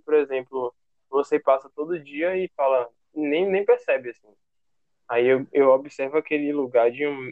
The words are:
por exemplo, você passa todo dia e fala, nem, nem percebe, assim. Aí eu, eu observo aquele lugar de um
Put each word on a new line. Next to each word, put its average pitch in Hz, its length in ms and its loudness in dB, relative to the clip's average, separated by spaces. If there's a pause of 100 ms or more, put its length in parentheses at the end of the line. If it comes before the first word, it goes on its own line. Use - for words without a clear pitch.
por 151 100 -2
exemplo, 131 600 -2 (360)
você 143 280 0
passa 135 360 0
todo 165 280 -8
dia 151 340 -6
e 185 200 -4
fala, 131 320 0 (260)
nem, 156 320 -2
nem 196 180 -2
percebe, 143 460 0
assim. - 180 -20 (800)
Aí 120 180 2
eu, 131 260 2
eu 135 180 4
observo 139 480 0
aquele 147 340 -4
lugar 123 380 2
de 135 160 -6
um 135 260 -8